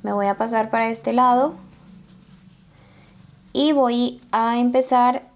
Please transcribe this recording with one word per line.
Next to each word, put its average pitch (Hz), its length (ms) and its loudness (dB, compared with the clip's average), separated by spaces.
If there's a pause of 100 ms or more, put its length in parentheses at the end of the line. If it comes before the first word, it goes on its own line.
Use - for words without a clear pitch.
me 208 120 -6
voy 202 120 -2
a 196 120 -2
pasar 226 340 -4
para 226 180 -2
este 226 240 -6
lado. 254 400 2 (2000)
Y 294 200 2
voy 247 460 0 (120)
a 233 260 0
empezar 247 800 0